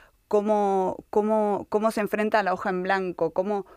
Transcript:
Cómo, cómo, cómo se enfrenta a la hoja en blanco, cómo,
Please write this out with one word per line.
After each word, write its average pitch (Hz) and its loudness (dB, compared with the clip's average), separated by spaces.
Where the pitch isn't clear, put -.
Cómo, 202 0
cómo, 214 2
cómo 214 0
se 220 -4
enfrenta 208 0
a - -2
la 180 0
hoja 190 -4
en 180 -2
blanco, 185 -2
cómo, 196 -2